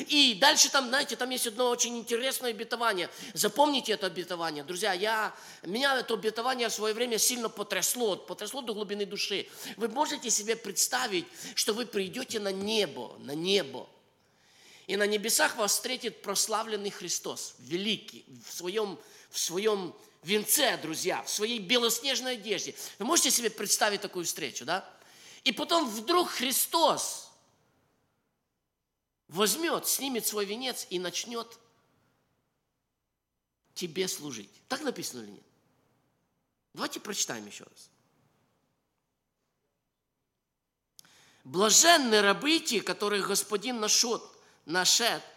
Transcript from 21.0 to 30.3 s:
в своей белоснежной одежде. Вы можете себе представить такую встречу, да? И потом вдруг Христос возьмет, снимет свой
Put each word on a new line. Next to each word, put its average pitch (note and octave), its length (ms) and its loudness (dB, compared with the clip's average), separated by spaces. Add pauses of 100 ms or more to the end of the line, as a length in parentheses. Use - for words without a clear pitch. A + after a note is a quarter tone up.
в - 80 -8
своей A3+ 280 -2
белоснежной A#3+ 760 0
одежде. F#3+ 400 -6 (240)
Вы G3+ 80 -4
можете D4 240 4
себе A#3 180 2
представить G#3 540 0
такую F3+ 240 -6
встречу, B2 400 -6
да? F3+ 200 -4 (560)
И C4 100 0
потом D4+ 360 2
вдруг A#3 400 2
Христос B3+ 1000 0 (2000)
возьмет, G#3 600 0
снимет B3+ 380 0
свой G#3 180 0